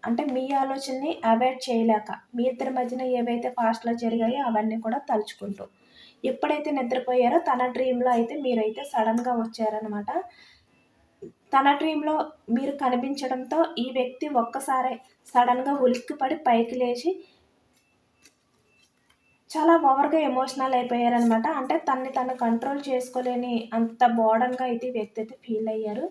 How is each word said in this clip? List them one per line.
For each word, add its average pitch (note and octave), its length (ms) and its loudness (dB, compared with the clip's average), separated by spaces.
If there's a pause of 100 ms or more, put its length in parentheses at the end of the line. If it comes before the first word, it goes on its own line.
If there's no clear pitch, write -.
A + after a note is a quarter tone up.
అంటే A#3 220 0
మీ C4 280 -2
ఆలోచనని C4+ 580 -2 (140)
అవాయిడ్ B3 360 2
చేయలేక, A3+ 500 2 (200)
మీ A#3+ 160 -2
ఇద్దరి C4 240 -2
మధ్యన B3+ 320 -4 (100)
ఏవైతే A#3+ 380 -2
పాస్ట్‌లో A#3 440 0
జరిగాయో A#3 500 0
అవన్నీ A3 340 0
కూడా A3+ 220 -2
తలుచుకుంటూ G#3 640 -6 (600)
ఎప్పుడైతే D4+ 460 -2
నిద్రపోయారో B3+ 720 2
తన B3+ 260 0
డ్రీమ్‌లో B3 440 0
అయితే A#3 260 2
మీరైతే A#3+ 480 -2
సడన్‌గా A#3+ 500 0
వచ్చారనమాట. A3 720 -4 (1400)
తన C4+ 220 4
డ్రీమ్‌లో D4+ 420 0 (360)
మీరు C4+ 260 0
కనిపించడంతో C4 800 -2 (200)
ఈ A#3+ 120 -2
వ్యక్తి B3+ 440 -4
ఒక్కసారే C4 600 0 (320)
సడన్‌గా B3+ 540 2
ఉలిక్కిపడి C4 560 0
పైకి A#3 400 2
లేచి B3 340 0 (2500)
చాలా D#4+ 320 6
ఓవర్‌గా C#4+ 380 4
ఎమోషనల్ C4 540 0
అయిపోయారనమాట. A#3+ 800 2
అంటే C#4+ 260 -2
తన్ని C4 320 -2
తను B3+ 240 -2
కంట్రోల్ B3 480 0
చేసుకోలేని B3 680 -2 (180)
అంత A3+ 300 0 (100)
బర్డెన్‌గా A#3 520 2
అయితే B3 240 -4
ఈ B3 60 -6
వ్యక్తి G#3+ 260 -6
అయితే A3+ 200 -8
ఫీల్ A3 280 -4
అయ్యారు. A3 420 -4